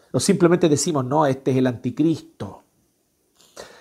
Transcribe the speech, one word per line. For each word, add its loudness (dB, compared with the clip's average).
¿O -2
simplemente 2
decimos, 0
"No, 0
este -2
es 0
el 2
anticristo"? -4